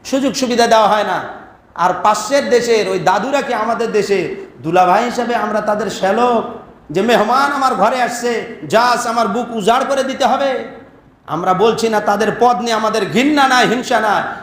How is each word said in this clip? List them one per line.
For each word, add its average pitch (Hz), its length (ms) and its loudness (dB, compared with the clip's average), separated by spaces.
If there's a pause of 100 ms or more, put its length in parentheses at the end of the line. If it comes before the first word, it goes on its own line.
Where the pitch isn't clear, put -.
সুযোগ 262 280 -2
সুবিধা 233 340 0
দেওয়া 220 200 4
হয় 208 160 2
না। 180 200 -4 (520)
আর 175 180 2 (100)
পাশের 220 460 0
দেশের 226 400 2
ওই 190 100 -2
দাদুরা 202 420 0
কি 247 120 -4
আমাদের 220 380 -2
দেশে 185 440 0 (280)
দুলাভাই 180 400 4
হিসাবে 240 320 -2
আমরা 214 260 -2
তাদের 208 280 -2
শ্যালক, 220 540 0 (480)
যে 165 100 0
মেহমান 240 500 2
আমার 262 240 0
ঘরে 233 260 2
আসছে, 233 580 -4 (100)
just 233 400 2
আমার 226 180 0
বুক 233 280 -4
উজাড় 226 300 2
করে 269 180 0
দিতে 262 220 -2
হবে? 254 560 -2 (460)
আমরা 175 260 0
বলছি 220 360 2
না 214 100 0
তাদের 208 280 0 (120)
পদ 240 200 2
নিয়ে 233 140 -2
আমাদের 214 380 -2
ঘৃণা 269 360 2
নাই, 247 200 2
হিংসা 233 320 0
নাই, 208 240 0 (200)